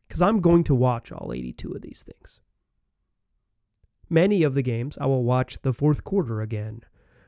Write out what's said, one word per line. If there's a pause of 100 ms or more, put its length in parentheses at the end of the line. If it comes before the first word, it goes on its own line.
(100)
'Cause
I'm
going
to
watch
all
eighty-two
of
these
things. (1700)
Many
of
the
games
I
will
watch
the
fourth
quarter
again, (460)